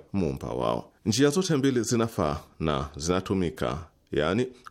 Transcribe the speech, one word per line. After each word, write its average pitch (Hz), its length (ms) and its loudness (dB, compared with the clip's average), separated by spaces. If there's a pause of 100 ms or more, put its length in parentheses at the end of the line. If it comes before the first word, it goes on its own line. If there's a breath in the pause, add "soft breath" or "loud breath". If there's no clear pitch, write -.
(140)
Muumba 82 340 -2
wao. 58 440 -2 (140)
Njia 123 240 4
zote 175 260 2
mbili 131 280 2
zinafaa 110 540 0 (220)
na 73 360 0
zinatumika, 85 840 0 (340)
yani 90 360 2 (240 loud breath)